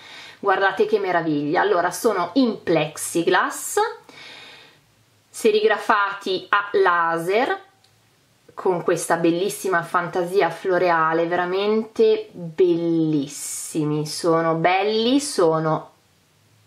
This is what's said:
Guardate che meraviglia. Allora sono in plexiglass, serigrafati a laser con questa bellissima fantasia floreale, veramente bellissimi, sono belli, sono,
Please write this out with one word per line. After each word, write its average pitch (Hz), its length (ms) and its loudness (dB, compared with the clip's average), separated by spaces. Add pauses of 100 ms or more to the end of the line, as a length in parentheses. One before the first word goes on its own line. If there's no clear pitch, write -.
(380)
Guardate 196 460 2
che 214 140 0
meraviglia. 165 640 0
Allora 175 280 2
sono 196 440 -2
in 247 280 0
plexiglass, 175 1160 0 (1600)
serigrafati 208 1080 0
a 202 220 0
laser 185 960 0 (840)
con 180 300 -2
questa 170 340 0
bellissima 175 680 0
fantasia 175 680 -2
floreale, 170 760 0
veramente 208 1040 0
bellissimi, 160 1700 -2
sono 165 500 0
belli, 214 640 2
sono, 160 760 0 (760)